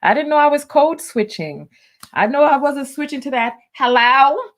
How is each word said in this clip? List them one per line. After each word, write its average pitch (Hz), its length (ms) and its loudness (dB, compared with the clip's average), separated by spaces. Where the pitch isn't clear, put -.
I 196 120 2
didn't 294 140 -2
know 302 80 0
I 294 100 4
was 294 180 0
code 311 360 0
switching. 156 680 -8
I 185 140 0
know 277 180 2
I 294 120 2
wasn't 277 320 -4
switching 294 340 -10
to 269 80 -10
that. 240 240 -4
Hello? 254 640 4